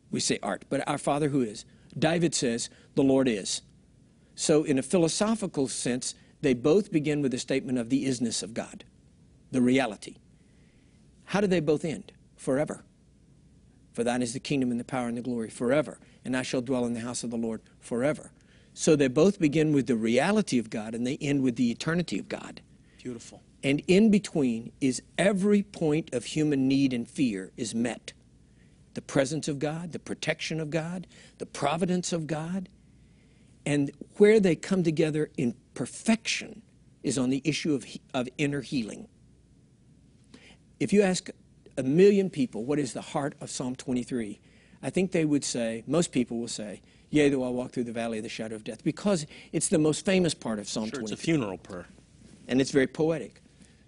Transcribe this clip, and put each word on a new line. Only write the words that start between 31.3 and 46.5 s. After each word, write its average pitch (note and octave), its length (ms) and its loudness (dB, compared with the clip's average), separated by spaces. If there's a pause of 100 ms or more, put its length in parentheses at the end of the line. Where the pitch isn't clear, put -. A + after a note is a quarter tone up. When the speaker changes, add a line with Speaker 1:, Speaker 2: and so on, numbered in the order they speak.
Speaker 1:
the - 80 -10
providence E3+ 680 0
of D#3+ 140 -4
God. E3 420 -6 (960)
And D3 260 2 (260)
where G#3+ 220 10
they F3+ 160 4
come F#3+ 280 0
together D#3 540 0
in A#2+ 180 0 (180)
perfection - 880 -2 (420)
is C3 140 0
on B2+ 120 2
the C3+ 140 0
issue D3+ 300 0
of A#2+ 100 -2
he-, - 180 -16 (120)
of B2+ 240 -2
inner C#3+ 240 -2
healing. A2+ 460 -6 (1700)
If G3 140 -2
you G3+ 80 8
ask F#3 280 0 (480)
a C3+ 60 -2
million F#3+ 460 6
people, A#2 340 -2
"What C#3 160 -2
is A#2 140 -4
the G#2+ 80 -10
heart C#3+ 400 -6
of B2 80 -12
Psalm B2+ 260 -6
twenty-three?" B2 640 -6 (420)
I C#3 100 -6
think F3+ 200 0
they E3 140 2
would D3 180 2
say, A#2 440 -4
most D#3+ 240 2
people A#2 280 0
will A#2 80 -6
say, G#2 340 -10 (280)